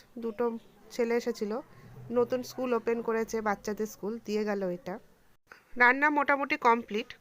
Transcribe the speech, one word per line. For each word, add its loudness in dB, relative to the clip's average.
দুটো -4
ছেলে 0
এসেছিল, -2
নতুন 2
স্কুল -4
ওপেন 0
করেছে, -2
বাচ্চাদের -2
স্কুল, -6
দিয়ে -2
গেল -2
এটা। -8
রান্না 6
মোটামুটি 2
কমপ্লিট 2